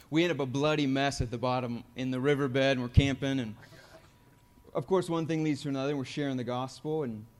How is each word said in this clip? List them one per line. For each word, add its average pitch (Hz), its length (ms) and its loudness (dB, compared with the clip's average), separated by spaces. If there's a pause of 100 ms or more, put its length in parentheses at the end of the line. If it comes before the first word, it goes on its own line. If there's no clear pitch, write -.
we 160 140 4
end 175 80 2
up 135 80 -2
a 139 60 0
bloody 147 420 2
mess 135 340 0
at 120 100 -4
the 120 60 -4
bottom 123 460 -2 (140)
in 131 140 -2
the 127 80 -2
riverbed, 139 380 2 (160)
and 127 80 -2
we're 123 80 -2
camping, 135 500 2
and 110 160 -6 (1160)
of 131 140 -4
course, 180 220 2
one 165 160 0
thing 156 180 0
leads 151 200 0
to 147 60 -6
another, 139 200 -2
and 147 80 -2
we're 131 80 -4
sharing 139 320 -4
the 127 60 -4
gospel, 131 600 -4
and 110 220 -8 (140)